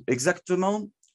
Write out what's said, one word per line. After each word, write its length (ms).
Exactement. 840